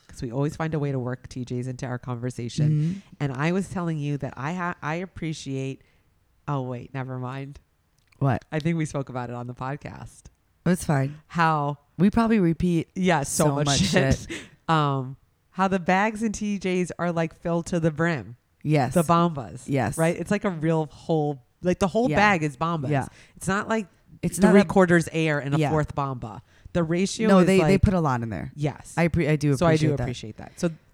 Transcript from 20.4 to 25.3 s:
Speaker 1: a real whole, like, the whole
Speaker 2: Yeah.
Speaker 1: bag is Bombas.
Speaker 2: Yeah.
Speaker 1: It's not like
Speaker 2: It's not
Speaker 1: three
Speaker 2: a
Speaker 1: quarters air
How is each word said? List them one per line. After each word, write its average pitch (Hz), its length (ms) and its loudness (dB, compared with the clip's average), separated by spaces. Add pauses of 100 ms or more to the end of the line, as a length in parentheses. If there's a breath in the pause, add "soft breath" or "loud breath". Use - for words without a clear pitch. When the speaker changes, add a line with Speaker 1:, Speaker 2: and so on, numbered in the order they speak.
Speaker 1:
a 202 60 0
real 160 420 0
whole, 147 500 -2 (200)
like, 175 160 0
the 196 100 2
whole 220 220 0
Speaker 2:
Yeah. 147 60 2
Speaker 1:
bag 196 260 4
is 143 160 -4
Bombas. 160 320 -4
Speaker 2:
Yeah. 135 160 0 (300 soft breath)
Speaker 1:
It's - 120 -10
not 196 180 -2
like 220 200 -2 (360)
Speaker 2:
It's 175 160 -4
not 202 120 6
Speaker 1:
three 196 100 10
Speaker 2:
a 202 40 6
Speaker 1:
quarters 170 480 4
air 160 260 0